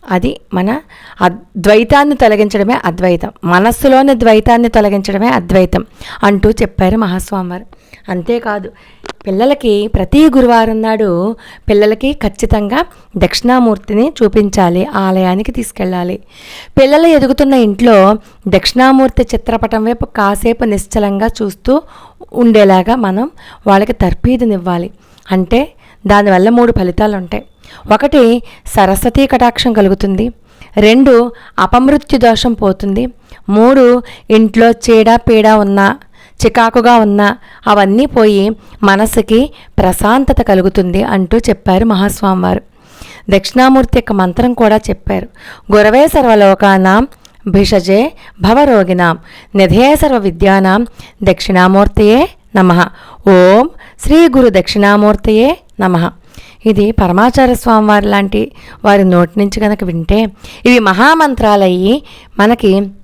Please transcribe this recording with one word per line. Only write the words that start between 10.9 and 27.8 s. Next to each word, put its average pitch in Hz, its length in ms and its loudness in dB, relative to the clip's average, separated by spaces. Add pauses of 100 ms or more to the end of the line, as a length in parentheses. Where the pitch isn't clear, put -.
పిల్లలకి 214 440 0
ఖచ్చితంగా 220 720 -4 (320)
దక్షిణామూర్తిని 233 960 0 (100)
చూపించాలి, 196 640 0
ఆలయానికి 190 680 -4
తీసుకెళ్ళాలి. 185 680 -8 (640)
పిల్లలు 294 260 4
ఎదుగుతున్న 277 460 2
ఇంట్లో 214 640 2 (300)
దక్షిణామూర్తి 254 760 0
చిత్రపటం 220 640 -4
వైపు 233 200 -4
కాసేపు 208 580 -4
నిశ్చలంగా 202 640 -4
చూస్తూ 226 540 -4 (520)
ఉండేలాగా 214 600 2
మనం 220 360 -4 (360)
వాళ్ళకి 202 260 0
తర్పీదునివ్వాలి. 190 1000 -4 (400)
అంటే 190 420 -2 (340)
దానివల్ల 202 420 2
మూడు 240 220 2
ఫలితాలు 202 460 -2
ఉంటాయి. 185 260 -10 (500)